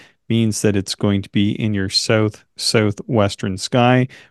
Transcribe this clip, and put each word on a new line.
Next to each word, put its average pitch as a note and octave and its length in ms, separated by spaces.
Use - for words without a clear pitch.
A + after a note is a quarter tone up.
means A2+ 320
that G#2 140
it's G2 200
going G2+ 280
to - 60
be G#2 240
in G#2+ 200
your G2 160
south-southwestern G#2+ 1700
sky, B2+ 500